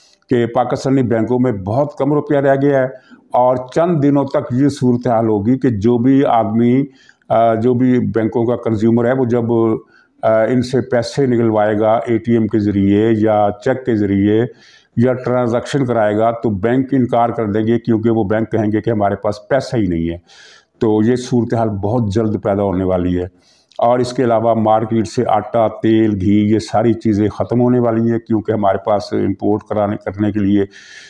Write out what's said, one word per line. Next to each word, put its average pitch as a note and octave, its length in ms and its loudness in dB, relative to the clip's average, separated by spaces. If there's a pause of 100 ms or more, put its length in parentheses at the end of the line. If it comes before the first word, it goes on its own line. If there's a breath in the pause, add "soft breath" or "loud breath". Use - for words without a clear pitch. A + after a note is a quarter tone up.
(300 soft breath)
कि A#2 160 0
पाकिस्तानी B2+ 560 -2
बैंकों A2+ 360 0
में A#2 260 -2
बहुत C3 340 -4
कम C#3 140 0
रुपया D3 280 0
रह C#3 160 2
गया C#3 240 2
है B2+ 120 -2 (420 loud breath)
और B2+ 240 2 (160)
चंद E3 240 0
दिनों C#3+ 260 2
तक C3+ 280 -4
ये C3+ 160 2
सूरत B2 400 0
हाल A2+ 180 0
होगी A2 300 0
कि B2+ 140 0
जो A2+ 280 0
भी C3+ 240 2
आदमी, A#2 600 2 (480 soft breath)
अ, A2+ 240 4
जो A#2+ 200 0
भी B2 240 2
बैंकों A2+ 480 -2
का A#2+ 100 0
कंज्यूमर A#2 500 0
है, B2 80 2
वो C3 120 0
जब, A#2 260 0 (720 soft breath)
अ, A2 200 4
इनसे B2 360 0
पैसे B2 460 -2
निकलवाएगा A2 840 2
एटीएम A2+ 380 2
के A2 120 0
ज़रिए G2+ 520 2
या G#2+ 400 2
चेक B2+ 280 -4
के A#2 180 -2
ज़रिए G#2 500 2 (520 loud breath)
या B2 140 2
ट्रांजैक्शन B2 760 -2
कराएगा, A2 440 2
तो A#2 200 -4
बैंक A#2+ 440 -2
इनकार A#2+ 380 0
कर A2+ 140 -4
देंगे, A2 320 0
क्योंकि A#2 320 0
वो A2+ 140 0
बैंक G#2+ 240 -2
कहेंगे G#2+ 320 -2
कि A2+ 100 -4
हमारे G2+ 260 0
पास - 340 -6
पैसा - 260 -2
ही G#2 120 0
नहीं E2 200 -2
है। E2+ 140 -10 (580 loud breath)
तो G#2+ 220 2
ये A#2+ 140 2
सूरत B2 380 -2
हाल A2+ 140 0
बहुत G2+ 440 -4
जल्द G#2+ 260 -2
पैदा G2+ 240 -2
होने F#2+ 220 -2
वाली F2+ 300 -2
है। F2+ 160 -4 (500 soft breath)
और A#2+ 200 2
इसके B2+ 220 -4
अलावा A#2 320 2
मार्केट A2 520 0
से A#2 180 -2
आटा, G#2+ 440 0
तेल, A2 460 2
घी, G2+ 380 2
ये A2 60 2
सारी A2 360 0
चीज़ें G#2+ 340 0
ख़त्म G#2+ 320 -2
होने B2 180 2
वाली A#2 320 0
हैं, A2+ 100 -2
क्योंकि G#2+ 320 -2
हमारे G2+ 260 0
पास G#2 340 -2
इंपोर्ट G#2 580 -2
कराने, G#2 260 -2
करने G#2 360 -4
के G#2+ 80 -2
लिए, G2 280 0 (420 loud breath)